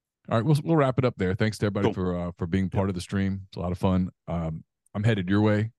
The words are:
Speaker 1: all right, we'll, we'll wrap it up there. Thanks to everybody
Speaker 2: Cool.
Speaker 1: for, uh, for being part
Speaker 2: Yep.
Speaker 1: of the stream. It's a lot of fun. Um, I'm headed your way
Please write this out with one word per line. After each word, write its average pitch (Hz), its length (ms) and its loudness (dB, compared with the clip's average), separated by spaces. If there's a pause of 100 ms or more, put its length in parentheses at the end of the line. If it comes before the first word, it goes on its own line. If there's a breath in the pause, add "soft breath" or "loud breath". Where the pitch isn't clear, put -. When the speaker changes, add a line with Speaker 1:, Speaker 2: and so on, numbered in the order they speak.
(300)
Speaker 1:
all 113 80 0
right, 113 80 0
we'll, 147 200 4
we'll 165 100 2
wrap 135 240 2
it 127 60 2
up 120 120 0
there. 92 160 0
Thanks 107 260 -2
to 107 80 0
everybody 101 180 0
Speaker 2:
Cool. 107 80 2
Speaker 1:
for, 90 260 -2
uh, 87 180 -6
for 95 80 -6
being 92 240 0
part 95 180 0
Speaker 2:
Yep. - 20 -2
Speaker 1:
of 92 60 -4
the 90 60 -6
stream. 98 460 -2
It's - 80 -16
a 101 60 -8
lot 87 100 -4
of 87 60 -4
fun. 92 320 2 (180)
Um, 82 380 -4 (280)
I'm 107 120 0
headed 98 240 2
your 101 100 4
way 107 400 2